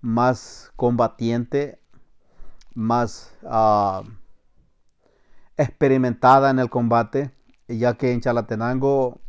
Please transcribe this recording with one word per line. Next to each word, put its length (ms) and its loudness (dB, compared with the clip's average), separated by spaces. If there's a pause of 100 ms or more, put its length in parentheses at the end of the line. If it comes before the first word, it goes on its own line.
más 720 -2
combatiente, 1040 -2 (960)
más, 580 -2 (120)
ah, 580 2 (1500)
experimentada 920 4
en 80 0
el 100 -2
combate, 600 0 (360)
ya 280 -2
que 180 -2
en 80 -4
Chalatenango 1080 -2